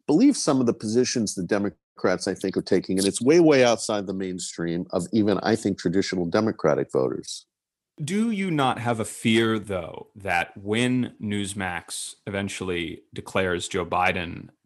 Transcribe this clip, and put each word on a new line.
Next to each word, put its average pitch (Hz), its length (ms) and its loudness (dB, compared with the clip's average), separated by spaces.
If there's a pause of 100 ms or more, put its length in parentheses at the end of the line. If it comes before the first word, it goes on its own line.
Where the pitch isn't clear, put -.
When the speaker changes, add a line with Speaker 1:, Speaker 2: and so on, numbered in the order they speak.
Speaker 1:
belief, 226 300 6
some 135 240 2
of 123 60 2
the 117 80 4
positions 113 600 0
the 92 100 -4
Democrats, 101 840 -2
I 95 60 -2
think, 95 240 -4
are - 40 2
taking. 98 360 0
And 98 100 2
it's 95 140 -2
way, 156 180 6
way 143 240 6
outside 110 420 0
the 98 60 -6
mainstream 90 800 -6
of 87 220 -2
even, 104 300 2
I 110 140 2
think, 98 220 -2
traditional 90 480 0
Democratic 82 640 0
voters. - 540 -4 (560)
Speaker 2:
Do 208 300 -2
you 190 180 -2
not 135 300 2
have 113 180 0
a 110 60 -4
fear, 113 520 2
though, 90 600 -8
that 90 400 -2
when 120 640 0
Newsmax 98 960 -6 (100)
eventually 92 800 -6 (100)
declares 90 540 -2
Joe 90 180 -4
Biden 90 640 -2 (180)